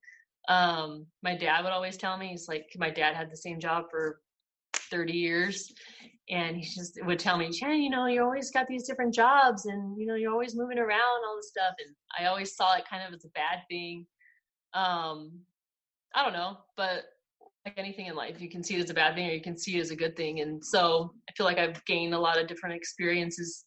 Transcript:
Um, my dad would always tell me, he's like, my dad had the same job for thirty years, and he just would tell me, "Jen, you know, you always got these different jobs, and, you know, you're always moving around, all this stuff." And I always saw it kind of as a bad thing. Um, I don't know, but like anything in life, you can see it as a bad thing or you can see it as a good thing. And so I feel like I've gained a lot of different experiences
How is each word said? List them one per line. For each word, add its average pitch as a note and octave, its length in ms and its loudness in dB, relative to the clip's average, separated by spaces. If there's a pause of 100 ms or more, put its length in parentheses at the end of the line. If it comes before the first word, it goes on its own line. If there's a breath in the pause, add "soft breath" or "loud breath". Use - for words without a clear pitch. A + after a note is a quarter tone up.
(480 loud breath)
Um, D#3+ 580 4 (160)
my F3+ 140 0
dad E3+ 260 4
would F#3 100 0
always F#3 260 -2
tell F#3 180 -2
me, F#3+ 120 -6
he's F3 200 -10
like, D#3 180 -6 (100)
my E3 140 0
dad D#3 240 2
had D#3+ 160 -6
the D#3+ 60 -14
same E3+ 240 -8
job E3 300 0
for D#3 320 -4 (500)
thirty E3+ 400 -4
years, E3+ 580 0 (600 loud breath)
and E3+ 260 -2
he E3+ 60 -8
just F3 420 -10
would F3 140 0
tell F3+ 180 2
me, E3+ 140 0
"Jen, D4 320 0
you C#4 80 0
know, B3+ 160 0
you B3 180 2
always B3+ 260 -2
got C4 160 2
these B3+ 220 -6
different A#3+ 260 -2
jobs, A#3+ 520 6
and, G3+ 340 -6
you G#3+ 60 -4
know, A3+ 80 -2
you're A3 180 -2
always A#3 240 -2
moving A#3+ 220 -2
around, A#3 460 2
all G#3+ 120 -6
this G#3 140 -12
stuff." F#3 240 0 (100)
And D3 100 -20 (240)
I F3 60 -2
always G3 320 -2
saw F#3 200 4
it F3+ 120 -4
kind F#3+ 180 -8
of F3+ 80 -12
as E3 100 -18
a D#3+ 40 -20
bad E3+ 400 -4
thing. E3+ 380 -8 (640 soft breath)
Um, E3+ 680 -2 (760)
I C#4 100 4
don't A3+ 80 0
know, F3+ 260 -4 (180)
but F#3 280 -2 (600)
like G3+ 120 -12
anything G3 300 -8
in E3 100 -8
life, D3+ 240 -8
you F3 80 -8
can F3 160 -8
see F#3+ 120 -2
it F3 80 2
as E3+ 60 -6
a D#3+ 40 -4
bad D#3+ 200 6
thing F3 140 0
or D#3+ 40 0
you D#3+ 100 -4
can E3+ 140 -6
see F3+ 200 -4
it F3 40 2
as D#3+ 100 -2
a D#3 60 -8
good E3 200 0
thing. D#3 240 -2
And D3+ 240 -4
so E3+ 500 4 (140)
I - 40 -18
feel G#3 120 0
like F3+ 140 4
I've E3 260 0
gained E3+ 300 0
a E3+ 40 2
lot E3 220 6
of E3 60 2
different E3+ 300 -6
experiences E3+ 920 -2